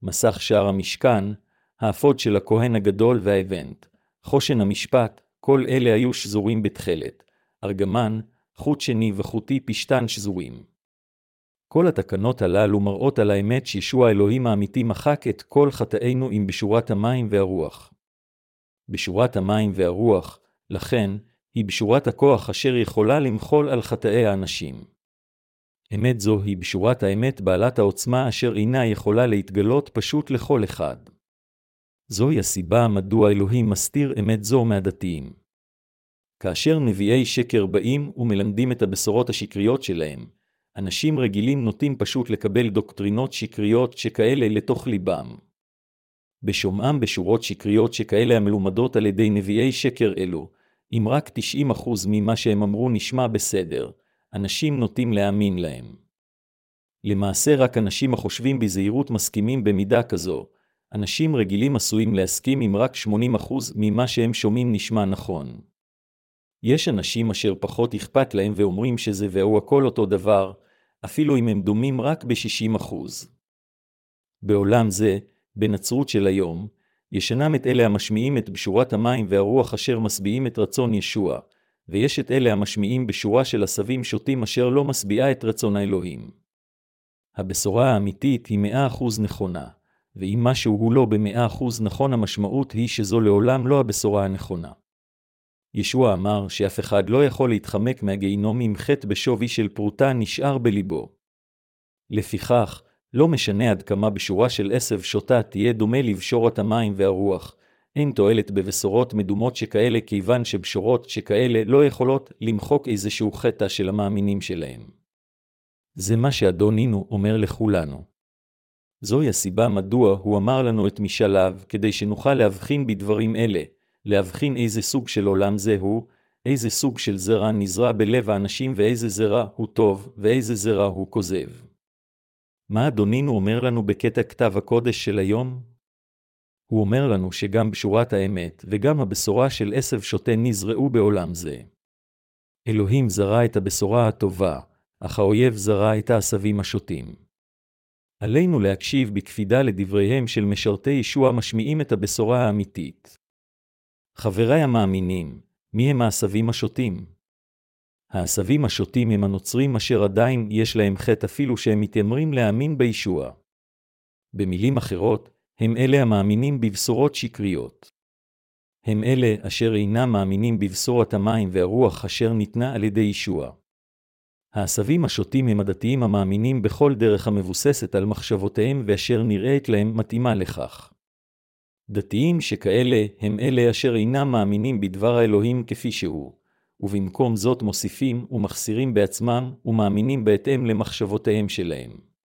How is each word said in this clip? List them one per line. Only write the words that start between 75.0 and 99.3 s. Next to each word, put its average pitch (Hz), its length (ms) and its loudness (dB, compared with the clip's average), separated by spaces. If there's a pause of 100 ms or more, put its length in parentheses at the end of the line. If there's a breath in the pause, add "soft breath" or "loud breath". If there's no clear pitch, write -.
בנצרות 107 540 -2
של 101 180 0
היום, 95 400 -2 (440)
ישנם 139 440 0
את 135 120 -2
אלה 123 180 4
המשמיעים 110 520 0
את 104 120 -4
בשורת 104 440 0
המים 113 360 0
והרוח 104 440 2
אשר 117 260 -2
משביעים 110 480 -2
את 113 120 -4
רצון 113 340 0
ישוע, 95 460 -2 (500)
ויש 110 300 0
את 123 120 -6
אלה 127 200 4
המשמיעים 104 560 -2
בשורה 110 380 0
של 104 180 -2
עשבים 117 400 -4
שוטים 127 400 -4
אשר 123 260 0
לא 139 140 2
משביעה 127 480 0
את - 120 -4
רצון 107 320 0
האלוהים. 90 560 -4 (1040)
הבשורה 101 580 0
האמיתית 110 540 -2
היא 104 100 -2
מאה 117 300 0
אחוז 117 320 -4
נכונה, 90 480 -6 (480)
ואם 98 280 -2
משהו 123 300 2
הוא 113 200 2
לא 131 120 6
במאה 107 400 0
אחוז 113 360 -4
נכון, 131 320 0
המשמעות 110 580 -2
היא 117 160 -2
שזו 110 320 0
לעולם 113 480 4
לא 139 120 4
הבשורה 104 460 0
הנכונה. 95 460 -8 (1040)
ישוע 117 400 2
אמר 101 340 -2
שאף 95 320 -2
אחד 101 300 0
לא 135 160 4
יכול 131 240 0
להתחמק 110 540 -2
מהגיהינום 101 580 -2
אם 110 140 -2
חטא - 320 -2
בשווי 113 400 0